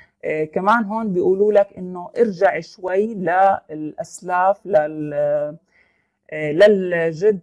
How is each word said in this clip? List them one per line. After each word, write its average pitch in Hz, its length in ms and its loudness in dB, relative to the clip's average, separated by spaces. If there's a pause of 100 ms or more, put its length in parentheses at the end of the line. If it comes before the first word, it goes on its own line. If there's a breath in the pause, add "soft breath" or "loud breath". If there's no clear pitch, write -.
(260 soft breath)
آه، 156 180 -4
كمان 196 400 0
هون 214 300 -4
بيقولوا 190 400 2
لك 202 240 2
إنه 180 400 -12
ارجع 185 420 0
شوي 190 540 -4
للأسلاف، 180 1500 -2
لل-، 151 480 0
آه، 147 440 -2 (920)
للجد، 180 920 2